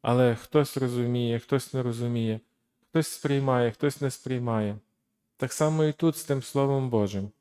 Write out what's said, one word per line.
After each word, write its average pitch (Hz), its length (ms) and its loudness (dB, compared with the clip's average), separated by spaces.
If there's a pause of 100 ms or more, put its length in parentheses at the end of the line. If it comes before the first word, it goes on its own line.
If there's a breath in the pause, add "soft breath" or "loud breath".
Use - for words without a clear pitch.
Але 120 340 4
хтось - 420 0
розуміє, 120 600 0
хтось - 340 -2
не 131 100 -2
розуміє, 117 560 -2 (500)
хтось 160 180 0
сприймає, 135 640 0
хтось 143 300 -2
не 135 100 -2
сприймає. 113 680 -2 (600)
Так - 160 -4
само 156 300 0
і 147 100 2
тут 165 240 0
з - 60 -12
тим 135 180 -2
Словом 139 480 0
Божим. 101 400 0 (120)